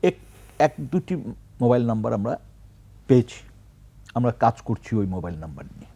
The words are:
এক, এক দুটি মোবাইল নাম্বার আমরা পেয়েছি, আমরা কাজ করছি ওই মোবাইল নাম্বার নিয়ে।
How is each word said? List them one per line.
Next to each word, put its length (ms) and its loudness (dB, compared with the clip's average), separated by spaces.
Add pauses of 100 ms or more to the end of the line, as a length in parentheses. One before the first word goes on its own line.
এক, 120 2 (440)
এক 220 2
দুটি 360 -4 (440)
মোবাইল 260 2
নাম্বার 260 -2
আমরা 260 -4 (680)
পেয়েছি, 340 4 (720)
আমরা 180 0
কাজ 280 2
করছি 360 -6
ওই 100 0
মোবাইল 320 -6
নাম্বার 260 -14
নিয়ে। 320 -20